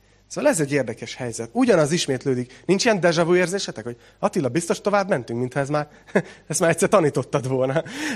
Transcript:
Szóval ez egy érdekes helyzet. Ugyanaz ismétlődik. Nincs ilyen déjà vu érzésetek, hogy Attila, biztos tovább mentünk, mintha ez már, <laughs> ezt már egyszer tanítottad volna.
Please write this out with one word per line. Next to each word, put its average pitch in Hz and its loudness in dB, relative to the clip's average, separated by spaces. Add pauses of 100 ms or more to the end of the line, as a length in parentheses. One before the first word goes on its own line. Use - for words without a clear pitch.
(260)
Szóval 277 0
ez 175 0
egy 139 -2
érdekes 120 -4
helyzet. 117 -8
Ugyanaz 190 4
ismétlődik. 131 -2
Nincs 185 2
ilyen 214 2
déjà 170 4
vu 175 4
érzésetek, 175 -2
hogy 120 -10 (220)
Attila, 180 0
biztos 170 -2
tovább 196 0
mentünk, 120 -2
mintha 127 -2
ez 135 -2
már, 151 -2 (240)
<laughs> 190 2 (260)
ezt 160 -4
már 170 4
egyszer 170 2
tanítottad 143 0
volna. 131 0 (340)